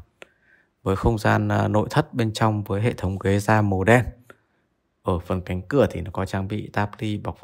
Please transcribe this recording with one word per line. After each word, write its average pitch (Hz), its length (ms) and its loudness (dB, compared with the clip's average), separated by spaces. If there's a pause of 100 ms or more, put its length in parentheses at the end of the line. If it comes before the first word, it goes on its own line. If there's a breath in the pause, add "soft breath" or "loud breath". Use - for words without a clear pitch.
(840 loud breath)
Với 95 140 0
không 117 220 2
gian, 107 300 2
à, 104 200 2
nội 104 220 2
thất - 240 0
bên 117 180 0
trong 107 300 0
với 98 200 -2
hệ 113 100 0
thống 95 320 -4
ghế 98 140 2
da 107 240 2
màu 95 220 0
đen. 120 200 6 (1000 soft breath)
Ở 92 160 0
phần 95 220 -4
cánh 90 280 -6
cửa 139 220 4
thì 98 100 -8
nó 90 100 -8
có 95 160 -6
trang 95 220 -4
bị 104 240 -8
táp 104 260 -2
ly 107 200 -4
bọc - 240 -10